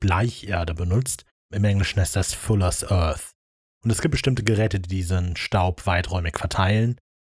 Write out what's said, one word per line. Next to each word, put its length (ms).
Bleicherde 720
benutzt. 500
Im 100
Englischen 360
heißt 160
das 180
Fuller's 560
Earth. 400
Und 60
es 120
gibt 100
bestimmte 300
Geräte, 380
die 80
diesen 480
Staub 500
weiträumig 520
verteilen. 580